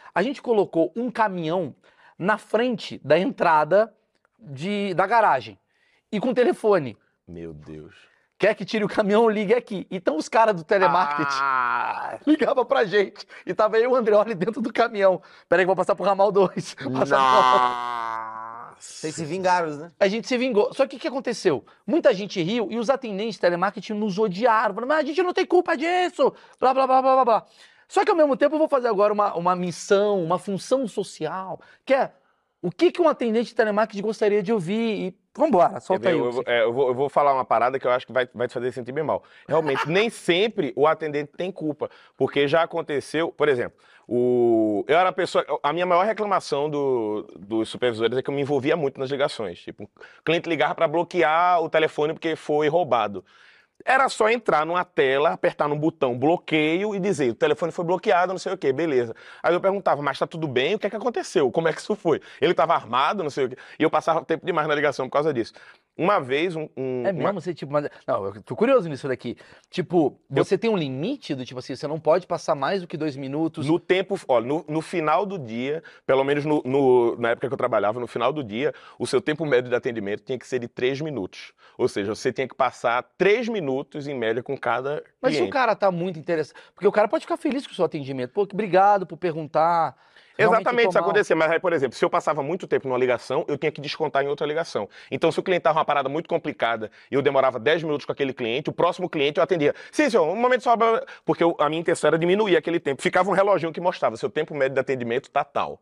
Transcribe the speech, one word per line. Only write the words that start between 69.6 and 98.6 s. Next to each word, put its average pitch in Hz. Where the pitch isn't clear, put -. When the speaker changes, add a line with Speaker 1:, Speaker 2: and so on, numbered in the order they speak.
Speaker 1:
Tipo, 165
Speaker 2:
Eu 170
Speaker 1:
você 190
tem 226
um 214
limite 151
do 127
tipo 127
assim, 127
você 147
não 151
pode 165
passar 165
mais 151
do 175
que -
dois 147
minutos? 143
Speaker 2:
No 165
tempo, 190
ó, 123
no, 143
no 156
final 160
do 196
dia, 131
pelo 135
menos 143
no, 151
no, 127
na 117
época 120
que 107
eu -
trabalhava, 107
no 120
final 120
do 151
dia, 117
o -
seu 131
tempo 156
médio 127
de 120
atendimento 110
tinha 127
que -
ser 127
de 117
três 131
minutos. 127
Ou 120
seja, 104
você 131
tinha 127
que -
passar 123
três 214
minutos, 143
em 143
média, 113
com 135
cada 131
Speaker 1:
Mas 262
se -
o -
Speaker 2:
cliente. -
Speaker 1:
cara 240
tá 196
muito 175
interessado, 156
porque 185
o 196
cara 214
pode 320
ficar 339
feliz 285
com -
o -
seu 185
atendimento. 135
"Pô, 196
que -
obrigado 196
por 160
perguntar." 160
Realmente 214
Speaker 2:
Exatamente, 240
isso 180
Speaker 1:
tomar 180
Speaker 2:
acontecia. 190
Mas 160
aí, 165
por 175
exemplo, 135
se 175
eu 165
passava 160
muito 165
tempo 139
numa 127
ligação, 127
eu 147
tinha 156
que 156
descontar 143
em 143
outra 147
ligação. 147
Então, 147
se -
o 180
cliente 180
tava 160
uma 147
parada 143
muito 151
complicada 117
e 120
eu 139
demorava 131
dez 151
minutos 147
com 143
aquele 139
cliente, 123